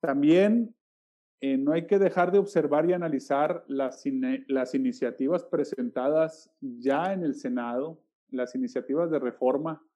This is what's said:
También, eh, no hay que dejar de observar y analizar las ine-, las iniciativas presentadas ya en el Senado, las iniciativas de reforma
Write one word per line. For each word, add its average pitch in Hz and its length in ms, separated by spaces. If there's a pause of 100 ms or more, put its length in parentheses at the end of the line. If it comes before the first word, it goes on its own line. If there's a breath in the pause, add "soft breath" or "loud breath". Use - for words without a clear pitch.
También, 175 720 (640)
eh, 135 180
no 143 140
hay 165 140
que 202 120
dejar 180 340
de 202 60
observar 160 500
y 185 60
analizar 156 720
las 135 380
ine-, 131 420
las 131 260
iniciativas 131 720
presentadas 147 1040 (100)
ya 135 520
en 190 100
el 143 120
Senado, 123 680 (280)
las 123 240
iniciativas 135 560
de 151 80
reforma 135 760